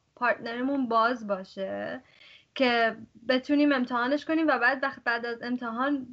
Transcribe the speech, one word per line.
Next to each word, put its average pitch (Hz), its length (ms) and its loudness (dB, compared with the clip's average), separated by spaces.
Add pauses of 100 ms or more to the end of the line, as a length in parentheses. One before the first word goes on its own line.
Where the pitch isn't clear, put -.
(160)
پارتنرمون 247 720 -2
باز 226 380 2
باشه 202 760 -6 (540)
که 233 420 2 (320)
بتونیم 285 440 4
امتحانش 254 520 0
کنیم 320 240 2
و 254 100 2
بعد 262 240 2
وقت 269 220 -6
بعد 233 220 -2
از 233 160 -6
امتحان 247 720 -2